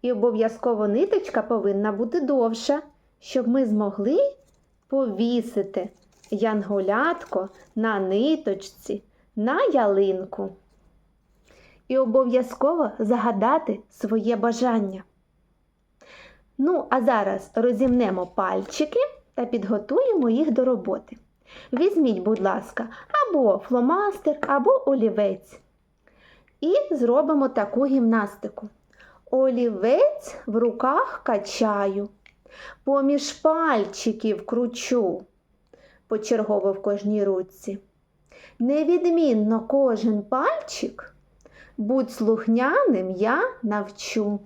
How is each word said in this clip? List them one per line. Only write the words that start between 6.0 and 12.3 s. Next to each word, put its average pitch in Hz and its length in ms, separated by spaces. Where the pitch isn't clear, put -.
янголятко 208 1160
на 220 240
ниточці, 208 1040
на 262 280
ялинку. 196 840
І 262 100
обов'язково 254 1000